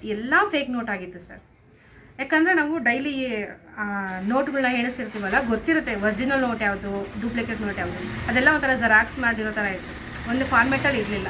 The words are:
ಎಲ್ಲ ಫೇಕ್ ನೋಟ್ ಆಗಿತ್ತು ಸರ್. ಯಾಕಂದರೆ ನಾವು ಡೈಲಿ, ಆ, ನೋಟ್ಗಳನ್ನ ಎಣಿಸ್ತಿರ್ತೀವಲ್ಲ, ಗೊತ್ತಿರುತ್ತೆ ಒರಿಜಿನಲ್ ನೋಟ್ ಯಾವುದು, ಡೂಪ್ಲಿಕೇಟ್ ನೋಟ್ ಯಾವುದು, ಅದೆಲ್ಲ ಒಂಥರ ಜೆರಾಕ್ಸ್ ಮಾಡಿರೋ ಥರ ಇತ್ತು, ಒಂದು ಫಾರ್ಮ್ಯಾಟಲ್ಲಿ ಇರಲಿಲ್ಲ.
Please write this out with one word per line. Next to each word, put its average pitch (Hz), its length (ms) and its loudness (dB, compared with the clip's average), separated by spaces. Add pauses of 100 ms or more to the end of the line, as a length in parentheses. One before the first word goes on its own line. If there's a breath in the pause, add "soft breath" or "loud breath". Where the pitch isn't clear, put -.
ಎಲ್ಲ 220 300 -2 (160)
ಫೇಕ್ 285 200 -2
ನೋಟ್ 233 200 -4
ಆಗಿತ್ತು 180 280 -8
ಸರ್. 185 220 -18 (760 soft breath)
ಯಾಕಂದರೆ 320 360 4
ನಾವು 311 240 2
ಡೈಲಿ, 254 680 0 (340)
ಆ, 214 40 -4 (460)
ನೋಟ್ಗಳನ್ನ 262 480 2
ಎಣಿಸ್ತಿರ್ತೀವಲ್ಲ, 233 720 -2
ಗೊತ್ತಿರುತ್ತೆ 233 460 0
ಒರಿಜಿನಲ್ 214 480 0
ನೋಟ್ 233 200 0
ಯಾವುದು, 196 460 -2 (120)
ಡೂಪ್ಲಿಕೇಟ್ 226 400 -4
ನೋಟ್ 202 180 -4
ಯಾವುದು, - 520 -4
ಅದೆಲ್ಲ 254 240 6
ಒಂಥರ 277 200 2
ಜೆರಾಕ್ಸ್ 226 440 4
ಮಾಡಿರೋ 220 340 0
ಥರ 214 80 -4
ಇತ್ತು, - 680 -6
ಒಂದು 262 140 0
ಫಾರ್ಮ್ಯಾಟಲ್ಲಿ 262 560 2
ಇರಲಿಲ್ಲ. 196 300 -2